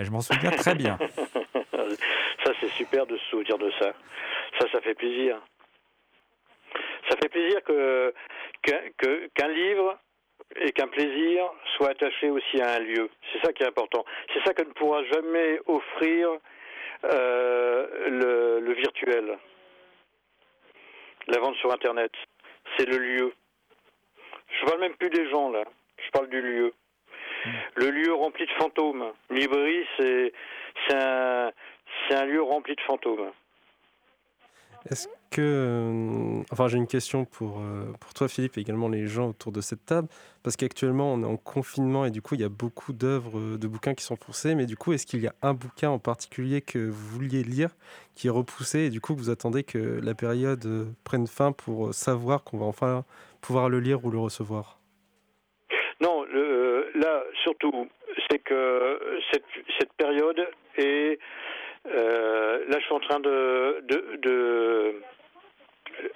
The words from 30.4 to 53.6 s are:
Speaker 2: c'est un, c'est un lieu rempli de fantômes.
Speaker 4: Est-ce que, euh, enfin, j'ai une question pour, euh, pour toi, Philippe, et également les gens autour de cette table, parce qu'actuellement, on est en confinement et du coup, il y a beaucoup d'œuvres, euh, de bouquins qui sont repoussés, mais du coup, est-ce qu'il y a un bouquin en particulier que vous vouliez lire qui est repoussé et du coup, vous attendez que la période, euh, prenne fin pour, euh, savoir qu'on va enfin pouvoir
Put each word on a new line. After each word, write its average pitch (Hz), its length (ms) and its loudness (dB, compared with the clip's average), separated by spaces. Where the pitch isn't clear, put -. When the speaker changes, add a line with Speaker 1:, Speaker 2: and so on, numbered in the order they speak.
Speaker 2:
c'est 139 100 4
un, 127 560 2
c'est 139 80 4
un 135 80 4
lieu 143 180 2
rempli 147 320 0
de - 60 -6
fantômes. 113 500 -2
Speaker 4:
Est-ce 220 180 -6
que, - 120 0
euh, 113 1080 0
enfin, 127 180 4
j'ai 120 100 2
une 120 80 2
question 131 400 -2
pour, 104 320 -8
euh, 104 420 -8
pour - 140 -20
toi, 139 140 0
Philippe, 127 280 -2
et 107 40 -4
également 110 280 -2
les 107 180 -2
gens 117 240 -2
autour 107 220 -10
de 104 80 -4
cette - 240 -8
table, 165 240 0
parce 120 140 -2
qu'actuellement, 135 560 0
on 120 100 0
est 110 40 -2
en 110 100 -2
confinement 135 720 -2
et 120 40 0
du 107 120 -6
coup, - 140 -2
il 123 40 -4
y 107 40 0
a 104 40 -2
beaucoup 117 460 -8
d'œuvres, 120 440 -2
euh, 110 200 -4
de 110 80 -4
bouquins 110 280 -2
qui - 100 -8
sont 120 100 -6
repoussés, 151 400 -4
mais 139 120 2
du 110 100 -6
coup, - 180 -2
est-ce 135 100 -2
qu'il 120 160 -4
y 110 60 0
a - 160 -4
un 139 100 2
bouquin 131 380 -2
en 135 80 0
particulier 131 640 -4
que - 160 -6
vous 107 300 -4
vouliez 131 240 0
lire 131 280 0
qui - 140 -2
est - 20 4
repoussé 127 560 0
et 135 40 2
du 110 100 -4
coup, - 140 -4
vous 120 160 -4
attendez 120 340 0
que 117 380 -2
la 113 120 -2
période, 120 500 0
euh, 110 220 -2
prenne 120 220 0
fin 143 260 2
pour, 110 360 -4
euh, 110 40 -4
savoir 127 520 0
qu'on - 120 -8
va 107 80 -2
enfin 127 400 0
pouvoir 127 260 2